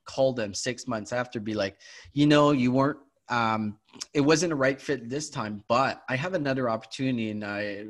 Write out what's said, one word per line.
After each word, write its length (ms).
call 280
them 220
six 320
months 260
after, 260
be 140
like, 260
"You 120
know, 240
you 220
weren't, 260
um, 500
it 100
wasn't 300
a 40
right 260
fit 260
this 220
time, 380
but 420
I 60
have 180
another 340
opportunity." 640
And 160
I, 440